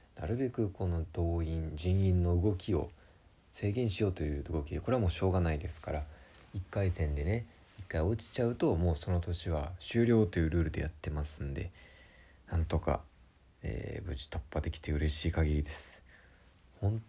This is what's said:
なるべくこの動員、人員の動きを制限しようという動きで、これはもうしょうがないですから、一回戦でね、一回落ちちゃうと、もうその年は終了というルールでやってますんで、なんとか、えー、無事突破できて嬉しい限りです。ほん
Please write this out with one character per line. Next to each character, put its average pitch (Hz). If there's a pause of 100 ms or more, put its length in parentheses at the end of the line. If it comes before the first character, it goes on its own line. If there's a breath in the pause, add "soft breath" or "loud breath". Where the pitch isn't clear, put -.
(160 loud breath)
な 78
る 110
べ 127
く 110
こ 92
の 82
動 85
員、 80
人 90
員 92
の 87
動 104
き 95
を - (600 loud breath)
制 104
限 117
し 98
よ 101
う 90
と 76
い 73
う -
動 78
き 76
で、 76
こ -
れ 127
は 120
も 101
う 85
し -
ょ 95
う -
が 92
な 82
い 73
で 80
す -
か 73
ら、 76 (500 loud breath)
一 95 (100)
回 98
戦 76
で 73
ね、 113 (320 loud breath)
一 -
回 80
落 101
ち -
ち 127
ゃ 117
う 120
と、 143
も 85
う -
そ -
の 87
年 87
は 80
終 117
了 113
と -
い 80
う 76
ル 85
ー -
ル 78
で 73
や 73
っ -
て -
ま 76
す -
ん 69
で、 90 (800 loud breath)
な 85
ん 80
と 78
か、 - (580)
え -
ー、 90
無 78
事 -
突 - (120)
破 78
で 80
き -
て -
嬉 76
し -
い -
限 78
り 73
で -
す。 - (760 loud breath)
ほ 98
ん 113